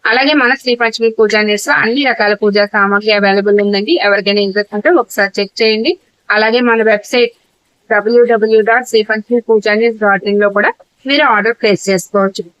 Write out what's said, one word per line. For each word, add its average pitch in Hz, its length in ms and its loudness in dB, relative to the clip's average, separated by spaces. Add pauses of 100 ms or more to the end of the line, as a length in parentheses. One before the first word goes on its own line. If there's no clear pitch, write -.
(100)
అలాగే 269 300 0
మన 247 220 0
శ్రీ 247 180 -4
పంచమి 226 380 -2
పూజా 214 240 2
నెట్స్ 208 260 -4
లో 294 60 0
అన్ని 240 340 -2
రకాల 208 240 -2 (100)
పూజా 208 300 2
సామాగ్రి 208 460 0
అవైలబుల్ 202 460 2
ఉందండి. 202 280 -2 (140)
ఎవరికైనా 202 340 0
ఇంట్రెస్ట్ 202 340 -4
ఉంటే 208 160 0 (120)
ఒకసారి 196 380 -4
చెక్ 202 220 -4
చేయండి. 220 360 0 (320)
అలాగే 214 300 2
మన 233 220 2
వెబ్సైట్ 220 500 0 (600)
డబ్ల్యూడబ్ల్యూ 226 440 2
డబ్ల్యూ 220 240 2
డాట్ 226 280 0
శ్రీ 220 140 0
పంచమి 220 460 -2
పూజా 220 260 2
నెట్స్ 220 260 0
డాట్ 196 300 0
ఇన్ 208 120 0
లో 208 140 2
కూడా 220 140 0 (360)
మీరు 285 180 0 (100)
ఆర్డర్ 214 260 0
ప్లేస్ 202 300 0
చేసుకోవచ్చు. 190 540 -2 (160)